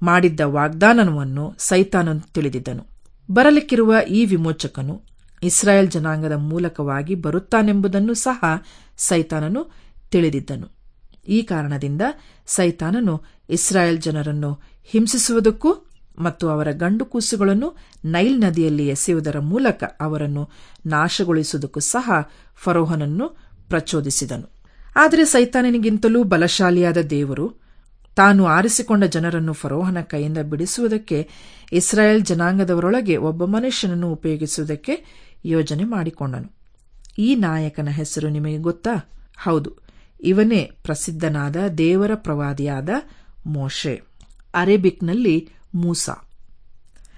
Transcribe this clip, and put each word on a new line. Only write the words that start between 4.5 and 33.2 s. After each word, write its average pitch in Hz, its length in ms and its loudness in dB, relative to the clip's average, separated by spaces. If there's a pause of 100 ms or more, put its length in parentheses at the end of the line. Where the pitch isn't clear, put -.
ಇಸ್ರಾಯೇಲ್ 190 480 4
ಜನಾಂಗದ 156 420 -2
ಮೂಲಕವಾಗಿ 151 840 -4
ಬರುತ್ತಾನೆಂಬುದನ್ನು 202 1000 0
ಸಹ 247 300 -2 (520)
ಸೈತಾನನು 165 680 -2 (440)
ತಿಳಿದಿದ್ದನು. 143 680 -2 (500)
ಈ 220 140 2
ಕಾರಣದಿಂದ 147 600 -4 (440)
ಸೈತಾನನು 175 760 -2 (280)
ಇಸ್ರಾಯೇಲ್ 170 520 0
ಜನರನ್ನು 147 580 -4 (220)
ಹಿಂಸಿಸುವುದಕ್ಕೂ 226 1080 0 (280)
ಮತ್ತು 165 300 -4
ಅವರ 151 220 -2
ಗಂಡು 175 340 -2
ಕೂಸುಗಳನ್ನು 220 720 0 (280)
ನೈಲ್ 190 360 2
ನದಿಯಲ್ಲಿ 160 480 2
ಎಸೆಯುವುದರ 151 500 -2
ಮೂಲಕ 196 460 -2 (160)
ಅವರನ್ನು 151 480 -4 (380)
ನಾಶಗೊಳಿಸುವುದಕ್ಕೂ 156 920 -2
ಸಹ 220 500 -2 (260)
ಫರೋಹನನ್ನು 165 720 0 (400)
ಪ್ರಚೋದಿಸಿದನು. 139 840 -4 (440)
ಆದರೆ 311 280 6
ಸೈತಾನನಿಗಿಂತಲೂ 240 1000 2
ಬಲಶಾಲಿಯಾದ 175 720 2
ದೇವರು 147 720 -4 (480)
ತಾನು 196 300 8
ಆರಿಸಿಕೊಂಡ 202 580 2
ಜನರನ್ನು 165 480 -2
ಫರೋಹನ 170 480 -4
ಕೈಯಿಂದ 151 380 -6
ಬಿಡಿಸುವುದಕ್ಕೆ 165 920 -4 (440)
ಇಸ್ರಾಯೇಲ್ 214 500 4
ಜನಾಂಗದವರೊಳಗೆ 180 920 0
ಒಬ್ಬ 165 280 -2